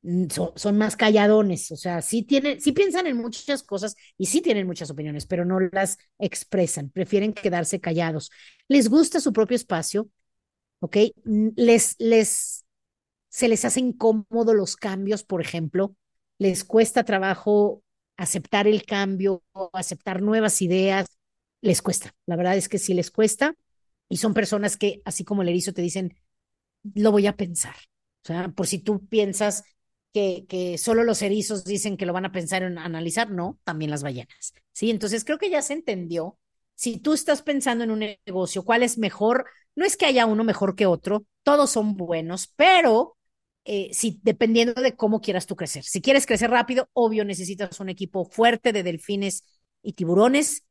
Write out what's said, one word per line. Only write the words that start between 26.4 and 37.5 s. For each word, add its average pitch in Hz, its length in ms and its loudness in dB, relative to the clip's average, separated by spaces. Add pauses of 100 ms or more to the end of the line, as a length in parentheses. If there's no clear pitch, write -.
"Lo 208 160 4
voy 202 160 4
a 202 100 -2
pensar". 175 380 -6 (480)
O - 40 -18
sea, 175 220 -6
por 175 180 -4
si 190 120 -4
tú 202 280 -4
piensas 208 560 -2 (500)
que, 190 340 -2
que 180 300 -6
solo 233 260 2
los 226 180 0
erizos 208 440 -2
dicen 196 320 -4
que 190 80 -4
lo 180 80 -2
van 185 120 -4
a 190 60 -6
pensar 185 320 -4
en 180 140 -6
analizar, 170 540 -4
no, 180 320 -6
también 156 280 -6
las 143 120 -6
ballenas, 127 500 -12 (180)
¿sí? 226 200 -2
Entonces, 220 340 -4
creo 302 140 -4
que 415 100 -2
ya 302 120 0
se 285 120 -6
entendió. 180 640 -6 (380)
Si 226 240 -6
tú 302 140 0
estás 302 280 0
pensando 269 420 -2